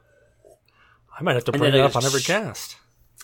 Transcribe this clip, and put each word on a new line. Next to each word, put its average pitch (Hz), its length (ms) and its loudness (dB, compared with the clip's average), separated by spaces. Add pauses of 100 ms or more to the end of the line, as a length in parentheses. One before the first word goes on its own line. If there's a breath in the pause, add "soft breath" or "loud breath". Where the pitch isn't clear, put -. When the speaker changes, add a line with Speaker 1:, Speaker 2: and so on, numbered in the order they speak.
(1200 soft breath)
Speaker 1:
I - 40 -10
might 165 120 0
have 120 100 -2
to 120 80 -2
Speaker 2:
And 139 80 0
Speaker 1:
bring 147 120 4
Speaker 2:
then 135 80 6
Speaker 1:
it - 20 6
Speaker 2:
they 139 60 4
Speaker 1:
up 127 80 -2
on 120 80 0
every 139 140 0
Speaker 2:
ex-, 123 80 -4
Speaker 1:
cast. 175 500 -6 (480)